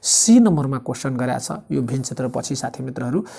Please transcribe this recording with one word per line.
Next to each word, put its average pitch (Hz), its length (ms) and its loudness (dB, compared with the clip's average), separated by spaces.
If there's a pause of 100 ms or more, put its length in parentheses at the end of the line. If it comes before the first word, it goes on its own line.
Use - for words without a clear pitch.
सी - 380 6
नम्बरमा 147 380 4
क्वेसन 131 380 -6
गरेको 123 220 -2
छ। - 140 -8 (200)
यो 139 100 0
भिन्न 127 200 -2
क्षेत्र 127 260 -4
पछि 123 280 -4
साथी 123 260 -8
मित्रहरू, 131 420 -4 (140)